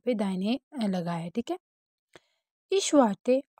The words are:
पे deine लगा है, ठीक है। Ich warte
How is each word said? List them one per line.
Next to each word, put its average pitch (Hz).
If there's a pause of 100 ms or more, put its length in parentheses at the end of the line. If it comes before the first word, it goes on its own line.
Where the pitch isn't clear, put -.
पे 247
deine 202 (300)
लगा 175
है, 170
ठीक -
है। 349 (1160)
Ich 381
warte 247 (240)